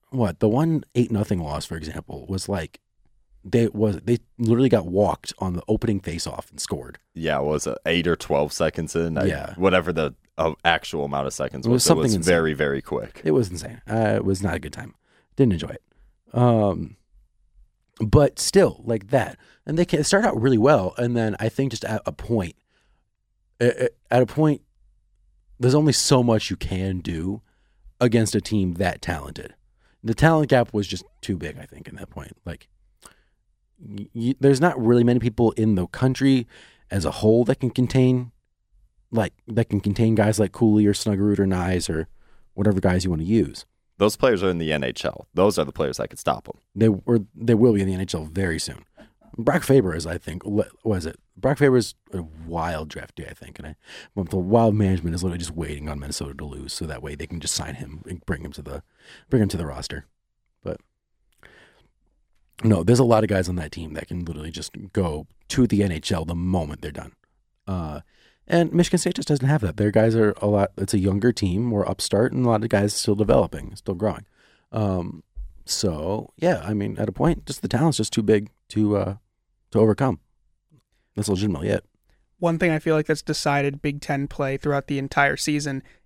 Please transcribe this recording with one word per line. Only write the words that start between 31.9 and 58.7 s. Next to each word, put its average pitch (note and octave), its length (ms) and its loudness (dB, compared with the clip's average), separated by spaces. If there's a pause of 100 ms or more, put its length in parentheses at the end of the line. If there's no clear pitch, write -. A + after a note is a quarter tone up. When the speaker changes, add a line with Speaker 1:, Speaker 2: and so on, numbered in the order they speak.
Speaker 1:
that - 140 -16
point. - 220 -16 (120)
Like, - 240 -12 (1080)
y-, G#2 340 -14
y-, A#2+ 280 -2
there's C#3 200 6
not E3 240 2
really A#2+ 200 6
many A#2+ 160 4
people A2+ 320 2
in A2 240 2
the F2+ 100 0
country C3 640 2 (420)
as G2 140 0
a D2+ 80 -2
whole A2+ 320 4
that C3 160 2
can A#2+ 100 -2
contain, B2+ 640 2 (800)
like, A2+ 220 0 (120)
that A2 220 -2
can G2+ 120 0
contain A2 360 2
guys G#2 240 4
like G2 100 2
Cooley G#2+ 360 4
or G2+ 80 4
Snuggerud G2+ 440 0
or G2 80 2
Nyes F#2 420 0
or D#2+ 200 -4 (460)
whatever G2 260 2
guys F2+ 240 2
you F#2 60 -2
wanna D#2+ 120 -2
use. F#2+ 420 0 (340)
Speaker 2:
Those G#2 180 2
players A2 260 2
are F#2+ 80 2
in F2 80 0
the D#2 140 -2
N D2 100 0
H B1+ 220 -6
L. - 280 -8
Those F#2+ 280 2
are D2+ 40 0
the C#2 60 -6
players C2+ 280 -4
that A1+ 120 -6
could - 80 -18
stop - 300 -4
'em. - 100 -16 (160)
Speaker 1:
They A2+ 140 4
were, A2 320 2 (160)
they A#2 180 0
will A2+ 200 6
be G2 80 2
in F#2+ 40 -2
the F#2+ 80 -2
N F#2 60 -4
H F#2 160 -4
L D#2 80 -8
very E2+ 340 -4
soon. - 260 -12 (540)
Brock C#3 240 0
Faber G#2+ 320 4
is, E2 120 -6
I E2 120 -6
think, E2+ 260 -10
le-, G#2 220 0 (180)
was F#2 220 -2
it? - 120 -10 (200)
Brock C3 180 0
Faber's C3 380 4 (180)
a F#2 100 -6 (240)
wild E2 440 -6
draftee, - 400 -16
I - 20 -16
think, - 260 -20
and - 100 -16
I, D#2 80 -16 (380)
well, G2 120 -4
the G2 100 -4
Wild G#2 380 4
management F#2 400 0
is F2 80 -6
literally F2 160 -4
just D#2+ 140 -10
waiting D2+ 360 -8
on D2 100 -8
Minnesota C#2+ 360 -10
to D2+ 100 -14
lose, C2+ 300 -12
so - 100 -8
that C#2+ 180 -10
way D2 120 -12
they D2 120 -12
can E2+ 140 -10
just - 140 -6
sign - 220 -8
him C2+ 300 -14
and F2+ 200 -14
bring D2+ 180 -6
him C#2+ 80 -14
to - 100 -16
the, C#2+ 200 -14 (480)